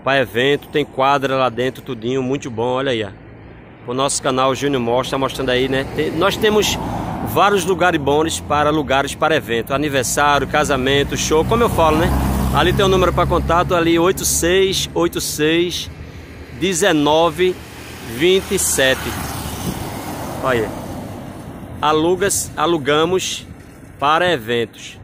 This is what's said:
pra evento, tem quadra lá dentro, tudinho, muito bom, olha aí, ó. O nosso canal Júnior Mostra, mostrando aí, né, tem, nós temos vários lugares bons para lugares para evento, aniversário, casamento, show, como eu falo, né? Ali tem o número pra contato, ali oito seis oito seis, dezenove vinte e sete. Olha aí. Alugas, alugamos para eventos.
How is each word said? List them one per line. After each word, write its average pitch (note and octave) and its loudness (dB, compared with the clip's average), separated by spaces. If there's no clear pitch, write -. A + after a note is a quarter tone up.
pra C3+ 2
evento, B2+ 0
tem D3 0
quadra C3+ 0
lá C3 2
dentro, B2 -2
tudinho, B2+ -4
muito C#3 -4
bom, A#2+ -2
olha C3+ -2
aí, A2+ -2
ó. G2 -8
O A#2+ -6
nosso C3+ 0
canal C3 2
Júnior C3+ 0
Mostra, B2+ 0
mostrando C3+ -2
aí, B2+ 2
né, C3+ 0
tem, D#3 -2
nós F#3 2
temos G#3 2
vários F3+ 2
lugares E3+ 0
bons D3 0
para D3 0
lugares C#3 0
para D#3 2
evento, A2+ -2
aniversário, C#3+ 2
casamento, C#3+ 0
show, D#3 2
como A3+ 2
eu A3 4
falo, D#3 4
né? E3+ 2
Ali D#3+ 4
tem G3+ 2
o F#3+ 4
número F#3 4
pra F3 2
contato, E3+ 2
ali E3+ 4
oito F#3 2
seis F3 2
oito E3+ 0
seis, D#3+ 0
dezenove E3 2
vinte F#3 2
e F3+ 0
sete. C3 2
Olha B2+ 2
aí. G2+ -2
Alugas, E3+ 0
alugamos D#3+ 0
para D#3+ 4
eventos. A#2 -4